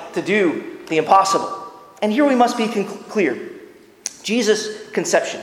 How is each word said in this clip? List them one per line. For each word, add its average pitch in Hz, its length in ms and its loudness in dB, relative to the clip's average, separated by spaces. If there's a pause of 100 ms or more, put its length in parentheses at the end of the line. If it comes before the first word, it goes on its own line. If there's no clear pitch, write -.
(140)
to 175 80 -4
do 180 640 0
the 160 100 -2
impossible. - 720 2 (300)
And 214 120 0
here 285 120 4
we 269 120 4
must 240 200 2
be 220 120 0
con-, 202 180 -2
clear. - 640 -4 (720)
Jesus' - 720 0
conception, - 500 0